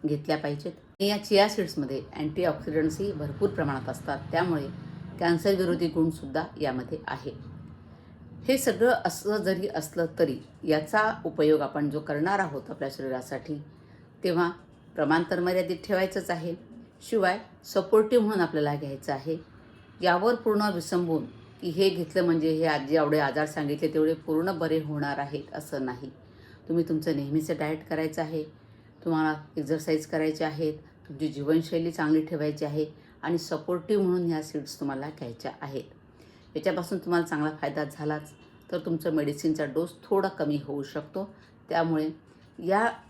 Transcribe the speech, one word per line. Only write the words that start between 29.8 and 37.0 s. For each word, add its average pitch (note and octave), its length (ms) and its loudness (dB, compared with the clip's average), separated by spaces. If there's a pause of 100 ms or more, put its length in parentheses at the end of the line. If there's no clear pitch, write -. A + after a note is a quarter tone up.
करायचे D#3 380 0
आहेत, D3+ 300 -2 (340)
तुमची D3+ 200 -4
जीवनशैली D#3+ 640 0
चांगली D#3 340 2
ठेवायची D3+ 400 -2
आहे D3+ 200 0 (360)
आणि E3+ 160 0
सपोर्टिव्ह F3 640 0
म्हणून F3+ 240 2
ह्या D#3 160 0
सीड्स - 360 -8
तुम्हाला C#3+ 300 -4
घ्यायच्या B2 420 -10 (100)
आहेत. C#3 220 -8 (720)
याच्यापासून F3 420 0
तुम्हाला E3+ 280 2